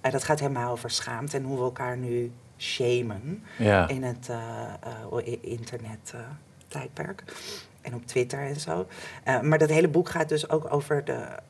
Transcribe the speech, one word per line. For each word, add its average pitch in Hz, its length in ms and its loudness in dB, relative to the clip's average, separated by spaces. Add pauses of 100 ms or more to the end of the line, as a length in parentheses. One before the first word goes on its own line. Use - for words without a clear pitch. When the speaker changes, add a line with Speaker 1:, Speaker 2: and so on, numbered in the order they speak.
Speaker 1:
En 131 100 2
dat 135 120 0
gaat 151 160 4
helemaal 127 320 0
over 120 180 -6
schaamte 131 480 -4
en 135 60 -2
hoe 135 140 -2
we 123 60 0
elkaar 127 340 -2
nu 120 340 -2 (260)
shamen 123 840 0 (140)
Speaker 2:
Ja. 101 300 8
Speaker 1:
in 131 160 -2
het, 123 260 -6
eh, 117 80 -4 (840)
eh, - 80 -6
i-, 117 140 -4
internet, 113 720 -8
eh, 120 60 -10 (480)
tijdperk. - 560 -8 (580)
En 123 140 -8
op 117 100 -8
Twitter 123 340 0
en 143 200 -4
zo. 175 280 -2 (360)
Eh, 131 180 4
maar 156 160 6
dat 156 120 8
hele 160 180 8
boek 165 220 4
gaat 156 200 0
dus 151 200 2
ook 151 240 2
over 143 320 2
de 123 200 -2 (240)